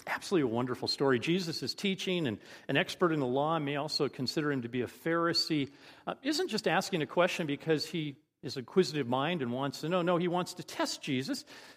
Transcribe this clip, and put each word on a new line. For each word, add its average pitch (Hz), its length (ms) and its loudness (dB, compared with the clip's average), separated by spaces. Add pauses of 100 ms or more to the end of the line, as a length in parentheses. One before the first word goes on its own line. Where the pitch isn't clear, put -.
Absolutely 147 440 0
a 110 40 -2
wonderful 123 340 -2
story. 135 300 4
Jesus 160 440 0
is 127 120 -4
teaching, 180 520 0
and 104 120 -2 (300)
an 139 80 2
expert 175 360 2
in 156 80 2
the 131 60 2
law, 143 320 2
may 147 180 -2
also 147 320 0
consider 147 440 -2
him 131 100 0
to 120 60 -4
be 123 140 -2
a 110 40 -2
Pharisee, 165 840 0 (360)
uh, 175 160 -2
isn't 320 260 0
just 208 200 0
asking 175 340 2
a 139 40 -2
question 175 400 2
because 143 400 0
he 151 300 -4 (260)
is 127 140 -8
an 135 40 -6
inquisitive 147 480 2
mind 143 320 2
and 120 120 -2
wants 135 280 -2
to 151 80 -4
know. 180 140 2
No, 170 160 4
he 180 100 2
wants 180 260 -2
to - 80 -10
test - 400 -4
Jesus 147 420 -2 (320)